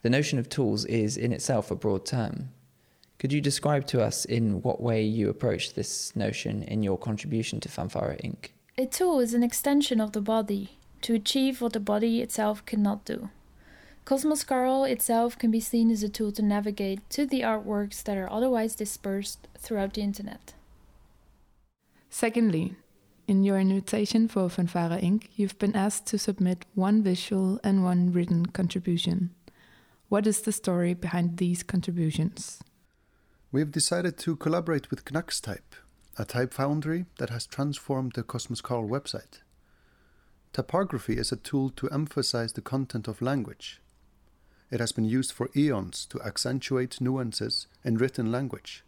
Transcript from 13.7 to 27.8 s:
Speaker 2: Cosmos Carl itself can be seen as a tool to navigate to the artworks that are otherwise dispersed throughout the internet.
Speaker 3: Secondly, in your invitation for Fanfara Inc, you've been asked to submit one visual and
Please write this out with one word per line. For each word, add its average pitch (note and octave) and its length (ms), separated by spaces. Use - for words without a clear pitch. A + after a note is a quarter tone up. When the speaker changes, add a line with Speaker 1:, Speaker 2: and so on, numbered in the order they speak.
Speaker 2:
Cosmos C#4+ 400
Carl C4 400
itself A#3+ 560
can A3+ 120
be A3 100
seen A3+ 280
as G#3+ 140
a G#3 60
tool G#3 240
to G#3+ 80
navigate G3+ 680
to C#4+ 140
the C4 180
artworks G#3 600
that G3+ 140
are F#3 120
otherwise A3+ 460
dispersed G3+ 720
throughout G3 360
the G#3+ 80
internet. G3+ 520
Speaker 3:
Secondly, G3+ 680
in G3 160
your G3 160
invitation G3+ 680
for F#3 220
Fanfara F3 500
Inc, F#3+ 280
you've G3+ 200
been G3+ 180
asked G3+ 320
to G#3+ 100
submit F#3 560
one G#3 280
visual F#3+ 640
and G3 180